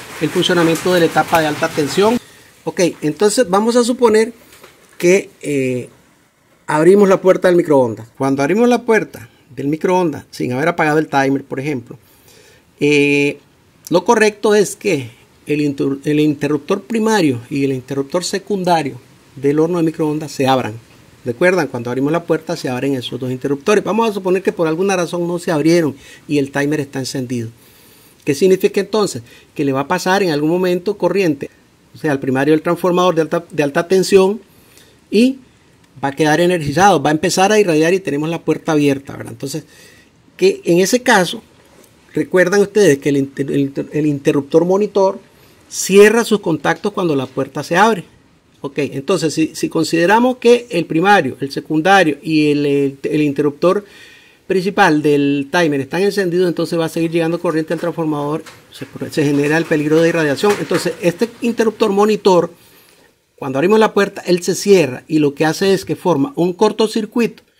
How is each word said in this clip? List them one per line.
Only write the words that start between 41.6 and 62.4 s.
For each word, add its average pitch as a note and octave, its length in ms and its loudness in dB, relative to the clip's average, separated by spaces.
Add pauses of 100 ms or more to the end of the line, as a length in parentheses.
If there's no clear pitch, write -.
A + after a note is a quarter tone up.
recuerdan F3+ 460 2
ustedes G3 380 4
que C#3+ 120 -4
el C#3+ 80 0
inter-, C#3 340 -4
el D3 100 -2
inter-, C#3 320 -6
el D3+ 140 -2
interruptor D3 580 0
monitor G3 540 0 (500)
cierra G#3+ 560 4
sus G#3 140 0
contactos E3+ 520 -4
cuando F3 240 -2
la C3 120 -2
puerta C#3 360 -8
se E3+ 140 -2
abre. G#3 260 2 (580)
Ok, C#3+ 160 -10
entonces C#3+ 560 -2
si, D#3+ 220 -2
si - 120 -4
consideramos F3+ 720 2
que A#3+ 320 2
el E3+ 160 -2
primario, E3 560 0
el C#3 100 -6
secundario D#3+ 720 0
y D3+ 280 2
el, D3 140 0
el, C#3 380 0
el D3+ 180 -2
interruptor D3+ 640 0 (640)
principal F#3 540 2
del C#3+ 500 0
timer D#3 300 0
están E3+ 200 -6
encendidos, F#3 460 0
entonces E3 320 -2
va E3 60 -2
a D#3 40 -6
seguir E3 220 -2
llegando E3+ 300 -2
corriente D#3+ 320 -2
al D#3+ 80 -4
transformador, D#3 600 -4 (300)
se, - 140 -16 (260)
se D3+ 140 0
genera D3 320 2
el E3 80 0
peligro D#3 360 2
de E3 60 4
irradiación. E3 540 0
Entonces E3+ 400 -4
este F3 260 0 (140)
interruptor A3+ 500 0
monitor, G3 640 2 (800)